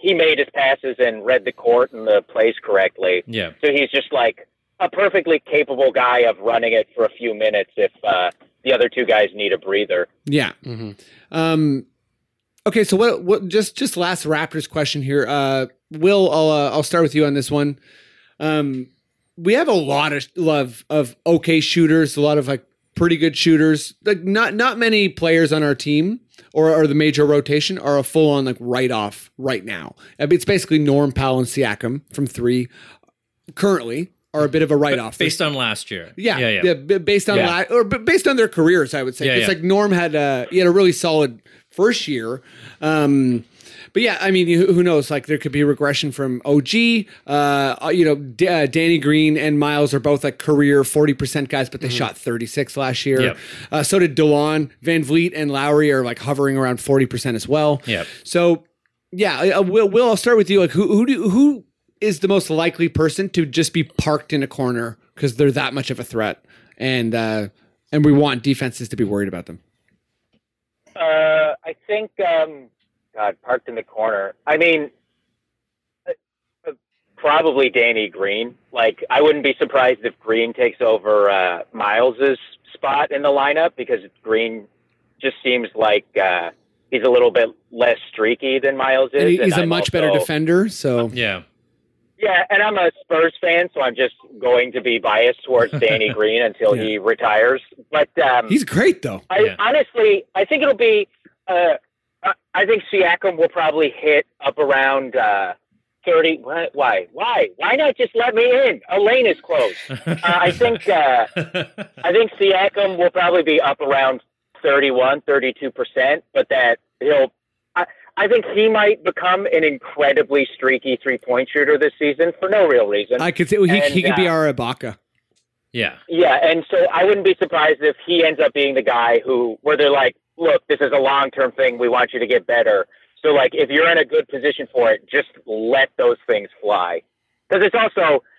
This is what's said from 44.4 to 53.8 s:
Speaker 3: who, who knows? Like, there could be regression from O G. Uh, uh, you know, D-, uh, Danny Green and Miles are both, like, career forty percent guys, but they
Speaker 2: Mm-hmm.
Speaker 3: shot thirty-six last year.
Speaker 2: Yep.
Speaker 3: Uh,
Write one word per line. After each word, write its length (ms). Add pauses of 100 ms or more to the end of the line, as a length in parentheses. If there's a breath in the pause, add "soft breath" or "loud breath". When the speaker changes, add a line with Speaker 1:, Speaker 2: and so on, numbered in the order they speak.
Speaker 3:
who, 280
who 80
knows? 280
Like, 160
there 120
could 140
be 120
regression 480
from 320
O 160
G. 480 (180 loud breath)
Uh, 560
uh, 60
you 160
know, 120
D-, 300
uh, 200
Danny 320
Green 400
and 200
Miles 360
are 60
both, 220
like, 160
career 460
forty 300
percent 340
guys, 220
but 100
they 80
Speaker 2:
Mm-hmm. 80
Speaker 3:
shot 220
thirty-six 580
last 300
year. 160
Speaker 2:
Yep. 160 (340 loud breath)
Speaker 3:
Uh, 100